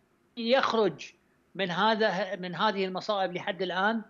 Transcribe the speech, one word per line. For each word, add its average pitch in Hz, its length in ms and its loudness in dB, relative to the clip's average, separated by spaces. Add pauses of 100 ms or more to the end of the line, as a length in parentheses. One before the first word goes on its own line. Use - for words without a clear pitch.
(360)
يخرج 226 760 2 (420)
من 180 160 -2
هذا، 202 680 2
من 180 180 -8
هذه 196 300 0
المصائب 185 480 -2
لحد 180 300 -4
الآن، 190 480 0